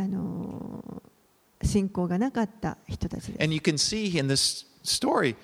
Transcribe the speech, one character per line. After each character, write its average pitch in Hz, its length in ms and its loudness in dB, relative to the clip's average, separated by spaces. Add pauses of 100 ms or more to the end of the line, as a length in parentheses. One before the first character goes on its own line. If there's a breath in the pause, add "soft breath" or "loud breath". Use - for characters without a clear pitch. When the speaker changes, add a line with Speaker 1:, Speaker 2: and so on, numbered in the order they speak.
Speaker 1:
の、 - 960 -6 (600)
信 196 260 2
仰 180 180 0
が 175 120 0
な 262 120 2
か 233 120 0
っ 202 60 -2 (120)
た - 160 -4 (100)
人 - 200 -4
た - 100 -8
ち - 100 -10
で - 120 -6
す。 - 40 0
Speaker 2:
And 156 100 2
you 156 60 0
can 165 160 4
see 196 440 2
in 135 80 2
this - 380 2 (180)
story, 180 600 2